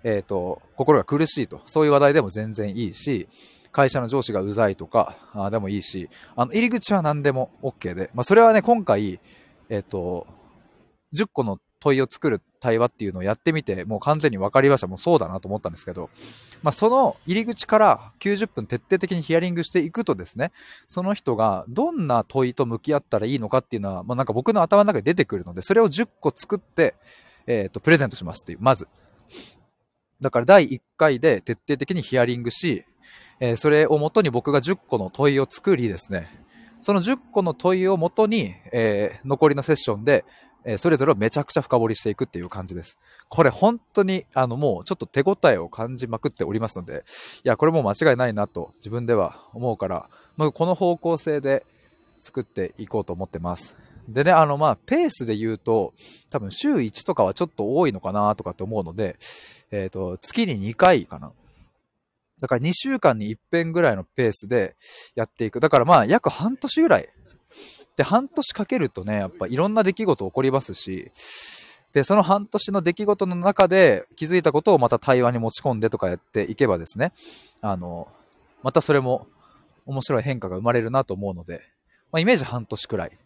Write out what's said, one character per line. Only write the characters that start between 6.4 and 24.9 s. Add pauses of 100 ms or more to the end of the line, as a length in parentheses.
の、
入
り
口
は
何
で
も (100)
オ
ッ
ケ
ー
で、
ま
あ、
そ
れ
は
ね、
今
回、 (480)
え
ー
と、 (840)
十
個
の (220)
問
い
を
作
る (200)
対
話
っ
て
い
う
の
を
や
っ
て
み
て、
も
う
完
全
に
分
か
り
ま
し
た。
も
う
そ
う
だ
な
と
思
っ
た
ん
で
す
け
ど、 (540)
ま
あ、
そ
の (100)
入
り
口
か
ら
九
十
分
徹
底
的
に
ヒ
ア
リ
ン
グ
し
て
い
く
と
で
す
ね、 (360)
そ
の
人
が
ど
ん
な
問
い
と
向
き
合
っ
た
ら
い
い
の
か
っ
て
い
う
の
は、
ま
あ、
な
ん
か
僕
の
頭
の
中